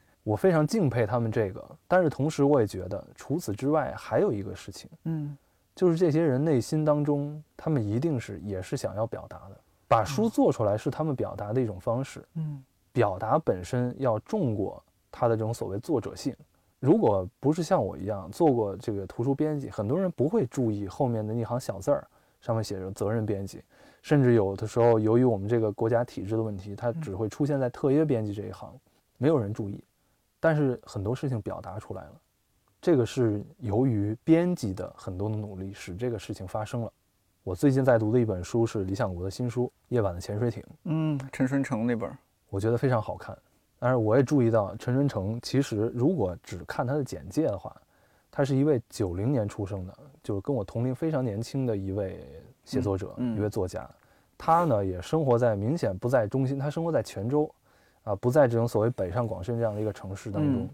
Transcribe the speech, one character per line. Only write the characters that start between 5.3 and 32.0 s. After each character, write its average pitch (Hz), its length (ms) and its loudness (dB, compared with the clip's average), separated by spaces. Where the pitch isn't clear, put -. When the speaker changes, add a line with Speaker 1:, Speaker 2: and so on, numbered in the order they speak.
Speaker 1:
就 185 160 4
是 165 80 2
这 170 140 4
些 160 100 4
人 143 240 2
内 143 160 4
心 156 240 0
当 147 180 4
中， 147 400 -2
他 - 100 -6
们 143 160 2
一 104 160 0
定 147 200 0
是， 98 240 -10
也 98 180 -4
是 135 160 -6
想 98 180 -6
要 110 120 -2
表 120 200 -8
达 - 100 -16
的。 98 80 -20
把 - 180 4
书 180 240 0
做 233 240 4
出 - 120 0
来 101 120 2
是 120 140 -2
他 156 140 -4
们 151 120 -2
表 92 200 -4
达 104 180 -6
的 127 80 2
一 120 40 0
种 92 140 -6
方 123 240 -2
式。 - 200 -14
Speaker 2:
嗯。 151 300 -8
Speaker 1:
表 104 260 2
达 110 220 2
本 92 240 0
身 123 360 -2
要 117 200 2
重 139 360 -2
过 98 260 -4
他 - 160 0
的 117 80 4
这 110 80 -2
种 110 100 -2
所 110 140 -6
谓 95 120 -4
作 131 220 0
者 - 140 -8
性。 - 200 -6
如 156 180 6
果 101 300 4
不 147 140 2
是 165 100 -2
像 156 200 2
我 87 140 -4
一 87 80 -8
样 98 260 -6
做 160 200 4
过 104 240 0
这 107 160 -6
个 98 140 -4
图 - 180 -6
书 135 100 0
编 151 260 -2
辑， 123 100 -8
很 104 180 -6
多 151 120 0
人 185 120 0
不 - 160 0
会 185 200 0
注 120 240 -2
意 101 160 -4
后 131 200 -2
面 110 180 -2
的 107 80 -4
那 117 100 -2
行 120 160 -4
小 92 200 -10
字 117 120 0
儿， - 160 -2
上 113 160 -2
面 110 80 0
写 95 160 -6
着 95 120 -8
责 104 200 -2
任 113 140 0
编 98 200 -2
辑。 - 160 -14
甚 143 220 4
至 123 100 8
有 98 220 4
的 110 100 -6
时 113 140 -2
候， 117 200 8
由 110 180 4
于 123 60 6
我 117 140 4
们 98 100 -4
这 117 120 2
个 107 120 2
国 113 180 0
家 117 140 2
体 117 200 -8
制 107 140 -2
的 113 40 0
问 107 140 -4
题， 101 200 -12
它 120 160 -4
只 131 240 -6
会 107 120 -2
出 143 180 -2
现 139 140 0
在 127 100 0
特 143 200 -2
约 151 160 4
编 120 180 0
辑 104 100 -4
这 104 100 -8
一 101 80 -10
行， - 220 -14
Speaker 2:
嗯。 135 60 -20
Speaker 1:
没 123 100 2
有 156 120 4
人 101 120 -2
注 107 180 -6
意。 - 140 -10
但 160 160 4
是 139 280 0
很 101 200 -8
多 117 120 -2
事 139 140 -4
情 117 120 -2
表 90 200 -8
达 90 180 -10
出 - 140 -12
来 98 100 -10